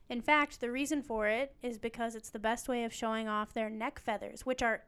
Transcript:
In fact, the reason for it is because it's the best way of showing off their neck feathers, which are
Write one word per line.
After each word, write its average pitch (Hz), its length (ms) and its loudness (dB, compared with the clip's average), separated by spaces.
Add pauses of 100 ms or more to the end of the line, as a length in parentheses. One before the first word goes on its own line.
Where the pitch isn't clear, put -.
In 240 120 -2
fact, 294 400 4
the 240 120 -2
reason 277 300 0
for 220 260 0
it 254 340 2
is 240 160 -4
because 226 380 -4
it's 220 140 -12
the 226 100 -8
best 220 280 0
way 247 160 2
of 233 80 -4
showing 220 360 -2
off 214 260 -2
their 220 160 0
neck 220 300 -4
feathers, - 440 -4
which 254 180 0
are 226 260 2